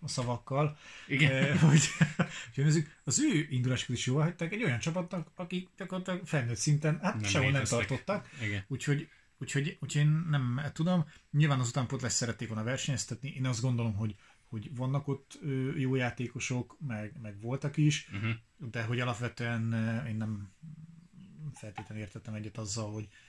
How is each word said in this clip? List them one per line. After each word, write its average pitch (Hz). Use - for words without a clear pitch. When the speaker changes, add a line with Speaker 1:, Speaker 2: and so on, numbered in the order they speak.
Speaker 1:
szavakkal, 131
Speaker 2:
Igen. 143
Speaker 1:
ö, 143
hogy, 151
<laughs> -
hogy -
nevezzük, 151
az -
ő 190
indulásukat 123
is -
jóvá 139
hagyták 175
egy 214
olyan 120
csapatnak, 175
akik 180
gyakorlatilag 180
felnőtt 120
szinten, 151
hát 196
Speaker 2:
Nem 107
Speaker 1:
sehol 135
nem 139
Speaker 2:
léteztek. 117
Speaker 1:
tartottak. 190
Speaker 2:
Igen. 101
Speaker 1:
Úgyhogy, 143
úgyhogy, 143
úgyhogy 147
én 156
nem 127
tudom. 170
Nyilván 147
az 120
utánpótlást 123
szerették 117
volna 110
versenyeztetni. 127
Én 131
azt 120
gondolom, 117
hogy, 107
hogy 113
vannak 135
ott, -
ö, 135
jó 131
játékosok, 123
meg, 107
meg 104
voltak 139
is, 151
Speaker 2:
Mhm. 104
Speaker 1:
de 117
hogy 120
alapvetően, 117
ö, 113
én 110
nem 107
feltétlenül 107
értettem 107
egyet 107
azzal, 107
hogy 107